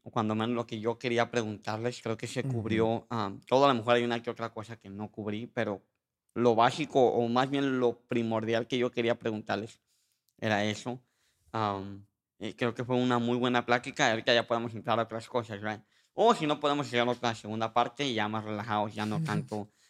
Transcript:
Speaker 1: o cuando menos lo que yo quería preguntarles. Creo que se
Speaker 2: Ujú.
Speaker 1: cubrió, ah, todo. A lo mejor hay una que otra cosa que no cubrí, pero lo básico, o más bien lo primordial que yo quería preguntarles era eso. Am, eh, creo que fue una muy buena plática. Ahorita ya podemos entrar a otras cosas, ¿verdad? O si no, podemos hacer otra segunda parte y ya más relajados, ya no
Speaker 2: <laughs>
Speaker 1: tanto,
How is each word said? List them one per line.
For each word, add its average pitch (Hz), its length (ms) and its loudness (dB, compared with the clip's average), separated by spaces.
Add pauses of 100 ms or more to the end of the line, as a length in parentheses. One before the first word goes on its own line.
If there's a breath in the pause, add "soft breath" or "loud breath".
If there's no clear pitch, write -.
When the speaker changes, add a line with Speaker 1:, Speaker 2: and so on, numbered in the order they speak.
Speaker 1:
o - 80 -18
cuando 110 240 0
menos 117 200 0
lo 117 100 -2
que 113 140 -10
yo 113 200 -2
quería 117 320 0
preguntarles. 110 720 -4
Creo 110 160 -4
que 123 100 -8
se 123 140 -6
Speaker 2:
Ujú. 131 120 -2
Speaker 1:
cubrió, 113 560 0
ah, 107 220 -2 (160)
todo. 135 180 6
A - 40 8
lo 131 60 4
mejor 117 200 2
hay 120 80 4
una 117 180 -2
que 120 80 -8
otra 113 240 -6
cosa 110 240 -12
que 98 120 -20
no 101 220 -10
cubrí, 107 360 -8
pero 104 340 -4 (540)
lo 117 200 4
básico, 123 440 4 (100)
o 117 180 2
más 127 220 2
bien 139 300 0
lo 120 280 2
primordial 113 600 0
que 131 100 -2
yo 120 140 0
quería 117 280 0
preguntarles 110 600 -6 (600)
era 107 260 0
eso. 120 340 -6 (520)
Am, 101 540 -4 (340)
eh, 101 180 -10
creo 117 160 -2
que 123 100 -8
fue 123 120 -2
una 123 240 2
muy 120 180 0
buena 123 280 0
plática. 127 440 0
Ahorita 113 240 2
ya 113 140 4
podemos 117 260 -2
entrar 113 260 0
a 113 40 2
otras 113 260 -8
cosas, 107 320 -4
¿verdad? 107 220 -6 (320)
O 226 200 6
si 160 120 -4
no, 147 120 0
podemos 143 280 0
hacer 120 200 2
otra 120 280 0
segunda 110 380 -4
parte 120 320 0
y 127 100 -2
ya 107 120 0
más 107 160 -4
relajados, 107 500 -2
ya 107 120 -2
no 107 180 0
Speaker 2:
<laughs> - 0 -
Speaker 1:
tanto, 107 460 -4 (200 soft breath)